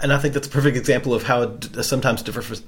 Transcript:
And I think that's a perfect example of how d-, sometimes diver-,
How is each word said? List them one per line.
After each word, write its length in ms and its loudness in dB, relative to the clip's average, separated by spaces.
And 120 2
I 60 4
think 160 0
that's 140 -4
a 20 -14
perfect 260 4
example 380 2
of 80 0
how 220 2
d-, 400 -6
sometimes 380 0
diver-, 340 -8